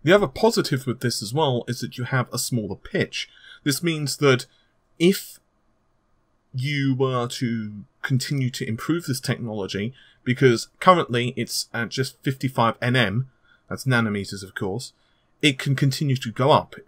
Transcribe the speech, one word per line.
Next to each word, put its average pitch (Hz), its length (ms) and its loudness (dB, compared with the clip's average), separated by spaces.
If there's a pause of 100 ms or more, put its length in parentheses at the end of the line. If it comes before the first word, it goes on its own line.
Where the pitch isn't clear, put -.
The 156 80 6
other 202 160 6
positive 165 580 0
with 117 140 -4
this - 220 -2
as 107 120 -8
well 151 320 0
is 120 140 -6
that 113 180 -10
you 127 60 -6
have 123 280 -2
a 120 60 -6
smaller 104 380 -4
pitch. - 520 -6 (360)
This 143 180 0
means 156 360 -2
that 131 280 4 (520)
if - 420 2 (1120)
you 139 400 0
were 127 340 0
to 110 560 -4 (180)
continue 131 480 -2
to - 180 -8
improve 160 380 -4
this - 140 -4
technology, 107 720 -4 (300)
because 123 460 2 (100)
currently 123 580 4
it's - 380 -6
at 117 140 -2
just - 340 -6
fifty-five 131 580 0
N 123 140 0
M, 120 360 0 (380)
that's - 160 -10
nanometers 104 600 0
of 95 100 -18
course, 104 380 -6 (500)
it 143 160 6
can 139 180 0
continue 139 400 0
to 117 160 -6
go 127 180 2
up. 113 260 4 (120)